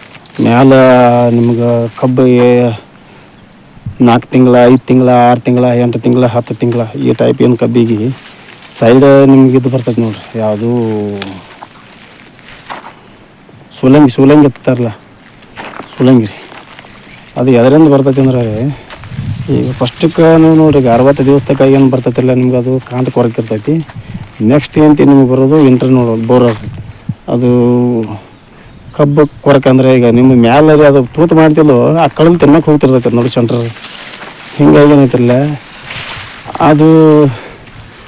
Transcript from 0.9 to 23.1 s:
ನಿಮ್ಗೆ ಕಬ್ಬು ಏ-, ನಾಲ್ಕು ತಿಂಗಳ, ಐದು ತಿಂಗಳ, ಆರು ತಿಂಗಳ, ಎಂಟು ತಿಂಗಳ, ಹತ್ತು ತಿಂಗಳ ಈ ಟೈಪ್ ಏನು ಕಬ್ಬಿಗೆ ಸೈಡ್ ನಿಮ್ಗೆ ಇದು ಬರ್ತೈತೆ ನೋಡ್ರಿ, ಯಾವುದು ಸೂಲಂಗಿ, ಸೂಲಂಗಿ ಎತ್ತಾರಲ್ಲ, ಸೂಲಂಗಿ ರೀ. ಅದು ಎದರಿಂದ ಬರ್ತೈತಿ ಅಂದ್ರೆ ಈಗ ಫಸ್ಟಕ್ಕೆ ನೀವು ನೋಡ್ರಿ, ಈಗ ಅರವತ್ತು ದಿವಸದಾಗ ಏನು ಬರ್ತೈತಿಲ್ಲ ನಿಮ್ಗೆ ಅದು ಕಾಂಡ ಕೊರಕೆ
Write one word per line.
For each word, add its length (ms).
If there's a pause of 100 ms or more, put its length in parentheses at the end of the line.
ನಿಮ್ಗೆ 580 (120)
ಕಬ್ಬು 260
ಏ-, 460 (1300)
ನಾಲ್ಕು 320
ತಿಂಗಳ, 220 (120)
ಐದು 200
ತಿಂಗಳ, 220
ಆರು 320
ತಿಂಗಳ, 240
ಎಂಟು 340
ತಿಂಗಳ, 280
ಹತ್ತು 280
ತಿಂಗಳ 260 (180)
ಈ 160
ಟೈಪ್ 280
ಏನು 140
ಕಬ್ಬಿಗೆ 520 (720)
ಸೈಡ್ 500
ನಿಮ್ಗೆ 300
ಇದು 100
ಬರ್ತೈತೆ 340
ನೋಡ್ರಿ, 360
ಯಾವುದು 320 (3000)
ಸೂಲಂಗಿ, 300
ಸೂಲಂಗಿ 360
ಎತ್ತಾರಲ್ಲ, 420 (1120)
ಸೂಲಂಗಿ 280
ರೀ. 120 (1000)
ಅದು 140
ಎದರಿಂದ 380
ಬರ್ತೈತಿ 320
ಅಂದ್ರೆ 240 (1120)
ಈಗ 180
ಫಸ್ಟಕ್ಕೆ 680
ನೀವು 120
ನೋಡ್ರಿ, 260
ಈಗ 80
ಅರವತ್ತು 380
ದಿವಸದಾಗ 420
ಏನು 200
ಬರ್ತೈತಿಲ್ಲ 440
ನಿಮ್ಗೆ 240
ಅದು 340
ಕಾಂಡ 180
ಕೊರಕೆ 340